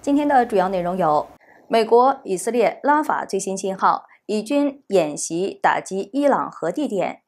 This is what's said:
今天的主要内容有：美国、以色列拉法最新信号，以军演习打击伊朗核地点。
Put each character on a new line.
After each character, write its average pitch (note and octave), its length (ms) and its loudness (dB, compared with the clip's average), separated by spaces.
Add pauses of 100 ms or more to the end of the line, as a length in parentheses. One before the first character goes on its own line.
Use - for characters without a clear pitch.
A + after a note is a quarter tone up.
今 C#4+ 140 0
天 D4 120 2
的 B3+ 180 4
主 A#3+ 100 -6
要 F#3 140 2
内 F#3+ 100 -2
容 F3 160 -2
有： D#3 300 0 (420)
美 A3+ 160 2
国、 B3 400 4
以 F#3+ 140 -4
色 A#3 140 -4
列 A3 320 0
拉 D4 180 2
法 D3+ 240 -2
最 G3 140 -4
新 F#3+ 180 -6
信 F#3+ 180 -6
号， - 300 0 (220)
以 G#3 160 -2
军 C#4+ 460 -2
演 D#3+ 280 0
习 F3 460 -6
打 D#3 180 2
击 F#3+ 320 -8
伊 C#4+ 140 0
朗 E3 240 0
核 E3 200 -6
地 D4 160 -4
点。 F3+ 400 -4